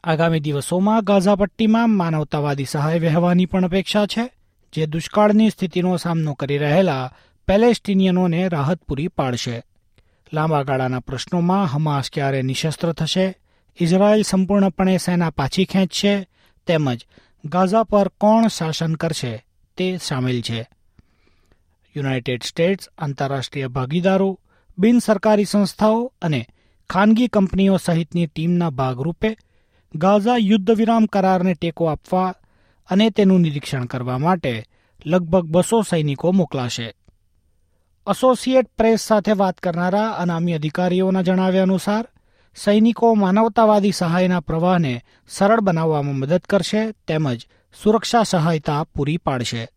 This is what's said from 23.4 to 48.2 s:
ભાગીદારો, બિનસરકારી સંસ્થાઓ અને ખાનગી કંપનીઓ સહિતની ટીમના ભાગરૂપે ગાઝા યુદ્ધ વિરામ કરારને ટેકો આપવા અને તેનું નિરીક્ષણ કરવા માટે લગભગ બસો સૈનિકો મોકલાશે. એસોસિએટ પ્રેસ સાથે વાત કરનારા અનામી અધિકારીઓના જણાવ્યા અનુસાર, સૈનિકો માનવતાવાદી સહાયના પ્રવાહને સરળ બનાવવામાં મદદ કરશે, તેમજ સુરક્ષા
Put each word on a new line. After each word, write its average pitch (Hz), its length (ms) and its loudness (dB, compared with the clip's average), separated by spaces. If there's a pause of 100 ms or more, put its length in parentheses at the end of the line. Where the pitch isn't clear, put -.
ભાગીદારો, 180 720 -2 (400)
બિનસરકારી 214 680 2
સંસ્થાઓ 214 760 0
અને 143 260 -4 (420)
ખાનગી 214 380 4
કંપનીઓ 196 500 2
સહિતની 170 500 -2
ટીમના 170 420 -2
ભાગરૂપે 135 680 -4 (580)
ગાઝા 202 420 2
યુદ્ધ 208 340 2
વિરામ 226 340 4
કરારને 190 480 0
ટેકો 170 320 -4
આપવા 185 500 -2 (540)
અને 208 200 4
તેનું 190 320 4
નિરીક્ષણ 143 440 -2
કરવા 123 320 -6
માટે 143 480 -2 (400)
લગભગ 175 400 0
બસો 180 360 2
સૈનિકો 156 500 -2
મોકલાશે. 135 520 -2 (1300)
એસોસિએટ 254 580 2
પ્રેસ 226 320 2
સાથે 214 320 0
વાત 190 260 0
કરનારા 185 520 -2
અનામી 175 440 -2
અધિકારીઓના 180 680 0
જણાવ્યા 185 420 2
અનુસાર, 196 440 -2 (480)
સૈનિકો 220 580 2
માનવતાવાદી 208 760 2
સહાયના 180 480 0
પ્રવાહને 160 640 -2 (260)
સરળ 214 300 2
બનાવવામાં 160 560 0
મદદ 143 340 -2
કરશે, 214 420 -2
તેમજ 151 560 -4 (360)
સુરક્ષા 220 400 2